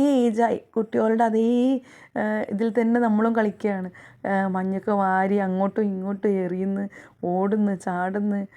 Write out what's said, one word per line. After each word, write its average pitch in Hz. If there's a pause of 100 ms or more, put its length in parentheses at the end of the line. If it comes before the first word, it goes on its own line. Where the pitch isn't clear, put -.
(240)
ഏജായി. 233 (160)
കുട്ടികളുടെ 220
അതേ, 226 (680)
ആ, - (280)
ഇതിൽ 214
തന്നെ 233
നമ്മളും 226
കളിക്കുകയാണ്. 202 (380)
ആ, 196
മഞ്ഞൊക്കെ 190
വാരി 196
അങ്ങോട്ടും 190
ഇങ്ങോട്ടും 196
എറിയുന്ന്, 190 (380)
ഓടുന്ന്, 196
ചാടുന്ന്, 190 (160)